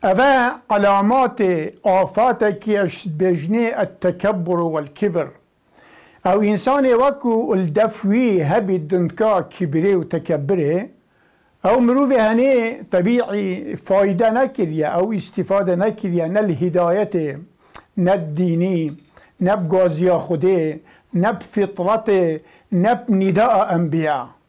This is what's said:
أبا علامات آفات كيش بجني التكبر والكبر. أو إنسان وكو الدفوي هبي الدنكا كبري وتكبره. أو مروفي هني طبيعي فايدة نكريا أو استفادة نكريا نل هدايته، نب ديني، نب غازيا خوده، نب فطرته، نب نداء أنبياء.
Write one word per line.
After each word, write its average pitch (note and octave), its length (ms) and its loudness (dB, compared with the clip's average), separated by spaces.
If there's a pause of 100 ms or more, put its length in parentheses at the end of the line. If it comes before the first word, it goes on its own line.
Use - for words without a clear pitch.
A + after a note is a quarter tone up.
أبا B3 480 2 (200)
علامات G#3 680 2 (440)
آفات G#3 580 2
كيش G3+ 640 -2
بجني F#3 720 -2
التكبر F3+ 760 -2
والكبر. D#3+ 720 -4 (960)
أو G3 160 2
إنسان B3+ 520 2
وكو A#3+ 600 0
الدفوي G3+ 880 0
هبي F#3+ 320 0
الدنكا F3+ 640 0
كبري E3 560 -2
وتكبره. E3+ 920 -2 (760)
أو A3 140 4
مروفي B3+ 380 2
هني A3+ 760 2
طبيعي G3 840 -2
فايدة G3 540 2
نكريا F3+ 580 -2
أو F#3 260 -2
استفادة F#3+ 600 -2
نكريا F3+ 520 -2
نل G#3 240 0 (100)
هدايته، F3 760 -2 (600)
نب F3 380 0
ديني، E3+ 580 0 (480)
نب F#3 340 0
غازيا F3+ 420 2
خوده، E3 600 0 (360)
نب G3 280 0 (120)
فطرته، F#3+ 840 0 (320)
نب F#3 380 2
نداء F#3+ 680 2
أنبياء. D#3 520 -2 (220)